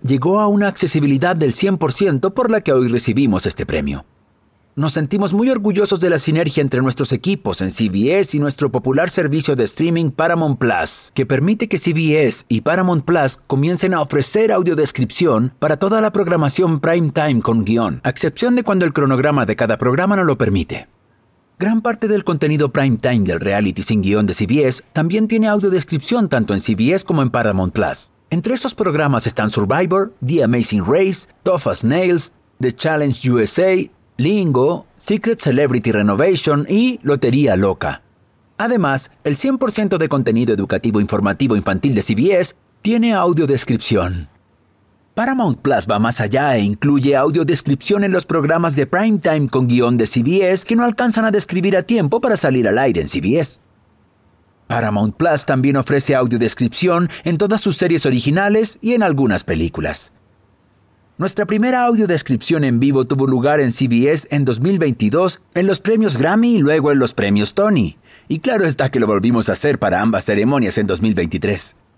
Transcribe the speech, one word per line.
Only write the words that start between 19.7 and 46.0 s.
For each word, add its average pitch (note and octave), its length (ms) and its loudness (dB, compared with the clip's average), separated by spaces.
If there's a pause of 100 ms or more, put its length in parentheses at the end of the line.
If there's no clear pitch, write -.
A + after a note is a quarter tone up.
programa D#3+ 380 0
no F#3+ 80 0
lo D3 160 0
permite. G2 480 -2 (720)
Gran A3 220 0
parte A#3 260 -4
del G3+ 160 0
contenido D3+ 480 0
prime C3+ 260 0
time A2+ 300 0
del E2 140 -4
reality G2 420 -2
sin G#2+ 180 0
guión G2+ 240 2
de F#2 80 -2
C G2+ 140 -2
B C#3 200 2
S B2+ 140 -4 (100)
también F3 360 0
tiene A3 220 0
audiodescripción F#3+ 800 0
tanto A2 260 0
en F#2+ 60 -2
C A2+ 120 -2
B A2+ 200 0
S F#3 120 -2
como D#3+ 160 0
en B2+ 80 0
Paramount G2+ 440 0
Plus. - 380 -4 (200)
Entre F3+ 240 -2
esos - 180 -6
programas D3 540 -2
están G#2+ 240 -2
Survivor, E3 600 0 (140)
The D3 180 0
Amazing A2+ 400 0
Race, F#3+ 440 0 (160)
Tough F3+ 240 0
as F#2+ 160 -4
Nails, E3 500 0 (260)
The B2 140 -2
Challenge D3 560 -2
U B2 80 2
S A2+ 260 2
A, F#3+ 280 0 (240)
Lingo, C#3+ 720 0 (120)
Secret A3+ 440 -2
Celebrity B2+ 500 0
Renovation C#3+ 800 2
y A#3 320 0
Lotería C3+ 540 2
Loca. F#2 480 -2 (560)
Además, F3+ 500 0 (140)
el D3 120 0
cien C4 220 -2
por B3 140 -2
ciento G3+ 260 -2
de D#3+ 100 0
contenido A#2 460 0
educativo G2+ 480 0
informativo G#2 540 0
infantil G2+ 400 0
de G2+ 80 0
C - 100 -2
B F3 260 2
S F3 140 -2 (300)
tiene A3+ 320 2
audiodescripción. B2+ 1120 0 (840)
Paramount A#3 440 0
Plus C3+ 300 0
va G#2 80 0
más A#2 240 -2